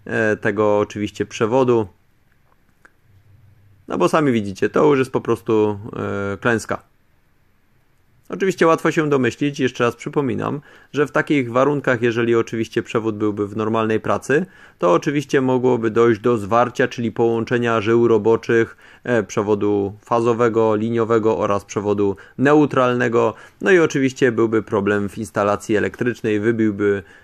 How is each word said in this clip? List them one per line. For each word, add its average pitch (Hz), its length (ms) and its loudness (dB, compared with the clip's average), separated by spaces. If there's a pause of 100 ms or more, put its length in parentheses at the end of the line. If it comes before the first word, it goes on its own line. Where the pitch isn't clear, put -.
e, 110 320 -2
tego 104 420 0
oczywiście 104 480 -4
przewodu. 120 600 0 (2000)
No - 100 -6
bo 175 100 2
sami 151 240 0
widzicie, 104 360 -2
to 135 160 0
już 147 140 4
jest 131 120 -2
po 120 100 -4
prostu, 107 580 -2 (540)
e, 98 40 -8
klęska. 113 460 -2 (1500)
Oczywiście 185 380 0
łatwo 160 240 2
się 156 180 0
domyślić, 139 520 0
jeszcze 123 240 -2
raz 117 120 0
przypominam, 127 640 -4 (320)
że 139 140 0
w - 40 -12
takich 143 420 0
warunkach, 131 500 0
jeżeli 117 320 2
oczywiście 113 480 -2
przewód 110 340 -4
byłby 104 300 -2
w 107 100 -10
normalnej 110 440 0
pracy, 131 460 -2 (320)
to 175 140 2
oczywiście 147 480 0
mogłoby 127 500 0
dojść 117 300 2
do 120 180 0
zwarcia, 117 500 0
czyli 113 240 -6
połączenia 117 680 0
żył 117 280 2
roboczych, 113 680 2 (280)
e, 120 180 0
przewodu 101 720 -2 (120)
fazowego, 113 720 2
liniowego 110 600 0
oraz 101 260 -2
przewodu 101 520 -2 (220)
neutralnego. 123 960 2 (260)
No 202 100 0
i 185 80 6
oczywiście 135 540 2
byłby 110 300 0
problem 101 460 -2
w - 100 -12
instalacji 104 580 -2
elektrycznej, 107 640 -2
wybiłby, 104 600 0 (220)